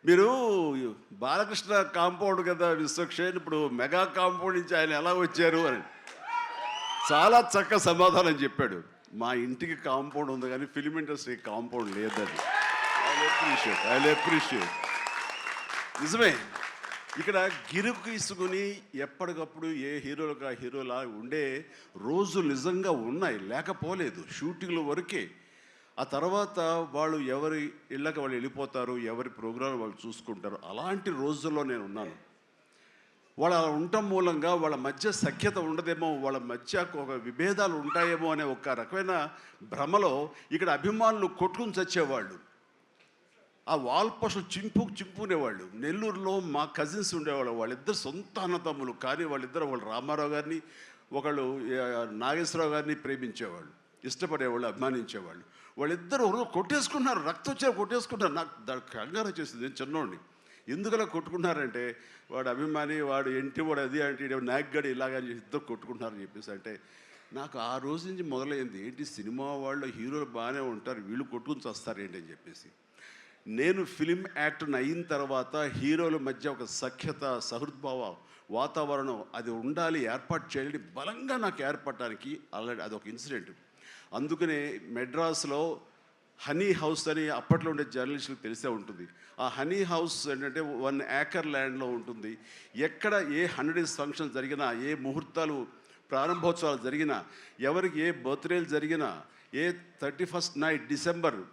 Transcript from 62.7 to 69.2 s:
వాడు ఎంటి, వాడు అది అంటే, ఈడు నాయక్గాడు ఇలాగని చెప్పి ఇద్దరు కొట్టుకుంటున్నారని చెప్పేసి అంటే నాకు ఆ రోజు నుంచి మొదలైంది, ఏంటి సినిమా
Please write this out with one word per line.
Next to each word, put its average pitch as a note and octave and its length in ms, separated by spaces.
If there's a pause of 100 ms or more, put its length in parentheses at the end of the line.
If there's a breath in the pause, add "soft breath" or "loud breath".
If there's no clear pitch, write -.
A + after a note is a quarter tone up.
వాడు C#3 280
ఎంటి, C3+ 320
వాడు D#3 180
అది C#3 220
అంటే, C#3 240
ఈడు C3 100
నాయక్గాడు C#3 520
ఇలాగని C3 280
చెప్పి B2+ 160
ఇద్దరు A#2 280
కొట్టుకుంటున్నారని A2 640
చెప్పేసి G#2 300
అంటే G2+ 280 (540 loud breath)
నాకు C3+ 260
ఆ A#2+ 180
రోజు D#3 300
నుంచి F#3 160
మొదలైంది, C3 640
ఏంటి B2+ 180
సినిమా B2+ 500